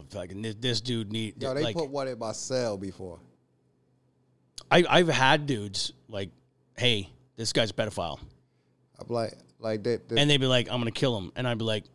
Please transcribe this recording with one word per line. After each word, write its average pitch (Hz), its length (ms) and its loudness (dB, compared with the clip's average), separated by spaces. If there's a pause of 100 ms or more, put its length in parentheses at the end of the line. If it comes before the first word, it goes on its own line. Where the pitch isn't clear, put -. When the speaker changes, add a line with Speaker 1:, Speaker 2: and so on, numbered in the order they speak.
(100)
Speaker 1:
fucking 95 320 -10
this, 110 160 -6
this 117 220 0
dude 113 320 -4
need, 110 280 -6
Speaker 2:
Yo, 131 140 -4
they 147 80 0
Speaker 1:
like, 196 140 -2
Speaker 2:
put 156 120 -4
one 135 200 -4
in 120 100 -8
my 110 140 -4
cell 120 440 -2
before. 92 440 -10 (1500)
Speaker 1:
I, 180 180 8
I've 175 200 6
had 139 380 4
dudes 104 460 -4 (160)
like, 101 220 -6 (460)
"Hey, 113 340 2 (260)
this 113 160 -4
guy's 113 180 2
a - 20 -10
pedophile." 92 460 -4 (800)
Speaker 2:
I'm - 100 -12
like, 117 260 -2 (240)
like, 110 240 -2
they, 117 140 2
they - 240 -2
Speaker 1:
And 147 80 4
they'd 143 100 6
be 131 80 2
like, 123 240 4
"I'm 123 100 -2
gonna 113 100 0
kill 123 260 0
him." - 200 -6
And 127 100 -2
I'd 120 120 0
be 113 60 -2
like, 110 200 0 (100)